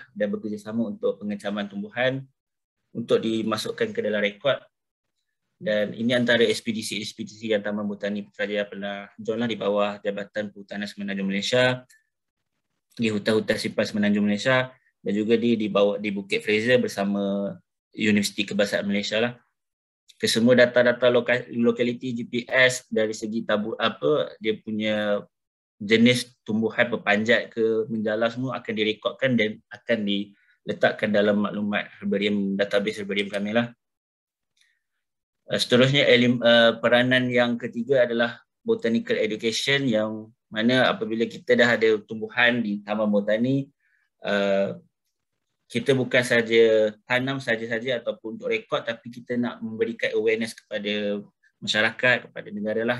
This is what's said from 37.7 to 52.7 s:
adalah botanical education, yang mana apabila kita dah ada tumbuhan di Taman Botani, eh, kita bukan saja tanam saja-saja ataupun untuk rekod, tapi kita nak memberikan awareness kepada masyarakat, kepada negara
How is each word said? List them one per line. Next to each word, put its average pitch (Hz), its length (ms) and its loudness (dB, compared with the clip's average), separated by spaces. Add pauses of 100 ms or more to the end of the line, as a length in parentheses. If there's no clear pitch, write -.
adalah 117 320 -2 (240)
botanical 113 560 0
education, 113 640 0
yang 110 480 -2 (160)
mana 113 400 2
apabila 113 400 -2
kita - 240 -4
dah 120 240 4
ada 107 240 4
tumbuhan 117 640 0
di 101 160 -4
Taman 104 320 -2
Botani, 117 560 0 (560)
eh, 98 480 0 (960)
kita 120 240 -2
bukan 127 320 0
saja 113 800 4
tanam 131 400 -2
saja-saja 117 560 -4
ataupun 110 400 -10
untuk - 80 -6
rekod, 117 400 -4
tapi 117 240 -10
kita 120 240 -6
nak 120 240 -4
memberikan 113 560 -4
awareness 113 400 0
kepada 104 640 -4 (400)
masyarakat, 113 680 0
kepada - 180 -14
negara 107 400 -4